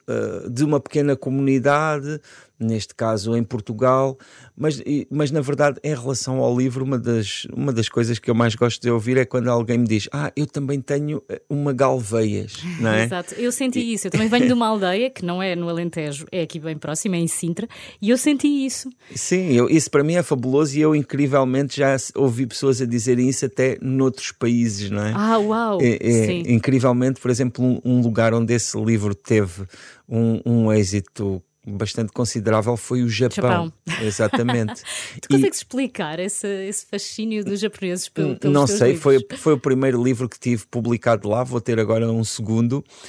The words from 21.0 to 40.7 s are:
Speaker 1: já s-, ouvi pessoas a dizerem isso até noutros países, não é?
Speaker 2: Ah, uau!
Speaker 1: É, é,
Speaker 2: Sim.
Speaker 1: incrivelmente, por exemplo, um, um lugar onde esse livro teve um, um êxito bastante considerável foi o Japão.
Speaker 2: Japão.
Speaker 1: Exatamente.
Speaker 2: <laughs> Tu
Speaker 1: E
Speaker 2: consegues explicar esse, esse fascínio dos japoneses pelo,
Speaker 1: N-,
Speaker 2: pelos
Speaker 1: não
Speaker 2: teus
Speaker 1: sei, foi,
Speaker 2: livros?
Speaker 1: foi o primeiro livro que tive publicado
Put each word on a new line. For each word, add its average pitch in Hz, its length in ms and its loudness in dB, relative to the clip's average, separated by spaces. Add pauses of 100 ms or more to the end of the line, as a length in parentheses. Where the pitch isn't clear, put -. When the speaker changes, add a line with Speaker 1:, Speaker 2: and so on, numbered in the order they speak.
Speaker 1:
já 139 140 4
s-, 131 240 -2
ouvi 127 320 0
pessoas 135 340 0
a 127 60 0
dizerem 120 420 2
isso 135 160 -2
até 131 340 0
noutros 131 520 -2
países, 117 580 0
não 104 160 -2
é? 107 100 -2
Speaker 2:
Ah, 220 220 2
uau! 214 420 0
Speaker 1:
É, 120 220 2
é, 113 240 4
Speaker 2:
Sim. 175 220 -2
Speaker 1:
incrivelmente, 123 720 2
por 123 80 -2
exemplo, 127 340 -2
um, 127 220 2
um 123 160 4
lugar 113 320 4
onde 117 180 2
esse 117 320 0
livro 104 300 2
teve 98 480 0 (480)
um, 113 340 0
um 113 300 4
êxito 98 680 -2 (240)
bastante 101 460 -4
considerável 110 640 0
foi 127 260 -4
o 120 60 0
Japão. 127 600 0 (160)
Speaker 2:
Japão. 135 180 -4
Speaker 1:
Exatamente. 117 760 0 (200)
Speaker 2:
<laughs> - 200 -14
Tu - 80 -14
Speaker 1:
E 139 60 6
Speaker 2:
consegues 269 240 4
explicar 175 600 -6
esse, 196 280 -6
esse 196 380 -8
fascínio 214 580 -6
dos 196 160 -4
japoneses 185 500 -4
pelo, 156 200 -2
Speaker 1:
N-, 123 100 -6
Speaker 2:
pelos 143 140 4
Speaker 1:
não 143 120 6
Speaker 2:
teus 110 140 2
Speaker 1:
sei, 127 160 6
foi, 139 220 4
Speaker 2:
livros? 131 240 -6
Speaker 1:
foi 156 120 4
o 135 60 2
primeiro 131 440 2
livro 123 260 0
que - 100 -18
tive 120 300 -2
publicado 117 580 0